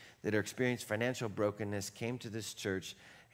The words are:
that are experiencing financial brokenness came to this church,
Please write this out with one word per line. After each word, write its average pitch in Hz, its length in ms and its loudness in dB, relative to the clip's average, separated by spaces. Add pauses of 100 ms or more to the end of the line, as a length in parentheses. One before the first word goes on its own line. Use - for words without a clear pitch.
(240)
that 104 100 4
are 107 60 6
experiencing 123 460 0
financial 117 440 2
brokenness 101 580 0
came 120 300 -4
to 120 100 -8
this 107 240 -6
church, - 440 -2 (380)